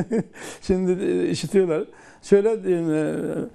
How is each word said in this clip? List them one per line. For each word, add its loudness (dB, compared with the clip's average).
<laughs> -14
şimdi, 0
e, 0
işitiyorlar. 0
Şöyle 2
diyeyim, 0
e, 0